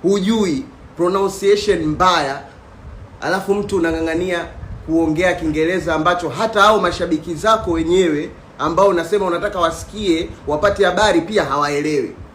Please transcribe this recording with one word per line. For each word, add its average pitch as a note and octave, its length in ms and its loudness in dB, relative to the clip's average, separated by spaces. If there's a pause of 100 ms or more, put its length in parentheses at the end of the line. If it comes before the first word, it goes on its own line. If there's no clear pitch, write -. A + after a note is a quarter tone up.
Hujui, F#3+ 640 0 (320)
pronunciation G3 880 2
mbaya. D3+ 560 2 (800)
Alafu F#3+ 340 -2
mtu G3 220 -2
unang'ang'ania E3 680 -2 (400)
kuongea E3 480 2
Kiingereza D#3+ 640 0
ambacho E3 340 0
hata G#3 320 0
hao G#3+ 180 6
mashabiki F3 560 -2
zako G#3+ 360 0
wenyewe E3 580 2 (300)
ambao E3+ 280 2
unasema F#3+ 380 0
unataka F3 340 -4
wasikie, E3+ 680 -2 (180)
wapate G3 380 0
habari F3+ 360 2
pia F#3 220 0
hawaelewi. D3 680 -2 (240)